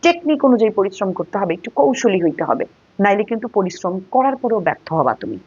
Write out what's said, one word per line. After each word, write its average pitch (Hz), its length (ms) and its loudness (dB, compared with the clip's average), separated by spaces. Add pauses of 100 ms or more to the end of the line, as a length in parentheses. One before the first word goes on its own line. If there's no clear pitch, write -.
টেকনিক 311 420 2
অনুযায়ী 226 280 4
পরিশ্রম 196 400 -2
করতে 180 260 -6
হবে, 185 160 0
একটু 170 160 -10
কৌশলী 247 520 2
হইতে 160 220 0
হবে, - 200 -2 (360)
নাইলে 202 240 2
কিন্তু 226 240 -6
পরিশ্রম 185 520 -2 (100)
করার 269 260 0
পরেও 226 240 -2
ব্যর্থ 165 320 -4
হবা 131 220 2
তুমি। - 320 -8